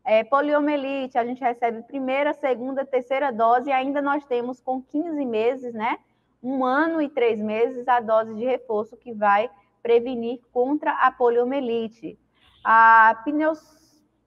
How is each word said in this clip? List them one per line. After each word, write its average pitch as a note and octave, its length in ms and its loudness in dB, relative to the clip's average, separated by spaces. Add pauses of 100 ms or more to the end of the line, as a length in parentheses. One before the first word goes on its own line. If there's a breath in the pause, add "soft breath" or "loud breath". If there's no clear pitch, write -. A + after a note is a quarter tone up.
É, A3 200 2
poliomielite, C#4 960 0
a A#3 60 2
gente B3+ 160 -8
recebe A#3+ 420 -2
primeira, C4+ 500 -2
segunda, C4 540 -4
terceira C4 460 -2
dose, A#3 360 2
e C#4 40 -2
ainda C4+ 280 -2
nós C#4+ 240 -2
temos A#3+ 360 -6
com C4 200 -6
quinze D4 440 -6
meses, A#3+ 500 -2
né, A#3 240 -4 (420)
um C4 240 -4
ano D#4 380 0
e C#4 60 -2
três A#3 320 0
meses, A#3+ 480 -2
a B3 100 4
dose A3 360 0
de G#3+ 100 -6
reforço A3 520 -4
que - 160 -16
vai G#3 380 2 (320 soft breath)
prevenir A#3 580 0 (120)
contra C#4+ 400 0
a C4 180 2
poliomielite. A#3+ 1080 -2 (480 soft breath)
A A3+ 600 6
pneus-, - 800 -6 (220)